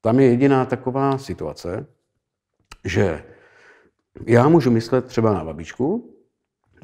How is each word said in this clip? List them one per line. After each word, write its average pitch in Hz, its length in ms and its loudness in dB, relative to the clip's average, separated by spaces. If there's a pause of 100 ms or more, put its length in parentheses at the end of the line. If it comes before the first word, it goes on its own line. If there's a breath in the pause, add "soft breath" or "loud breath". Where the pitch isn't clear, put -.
Tam 117 200 2
je 135 60 6
jediná 131 400 4
taková 131 520 -4
situace, 87 680 -10 (960)
že 87 400 -2 (1000 soft breath)
já 117 220 4
můžu 156 220 4
myslet 120 360 -2
třeba 110 280 0
na 85 100 -6
babičku, 120 720 -8 (680)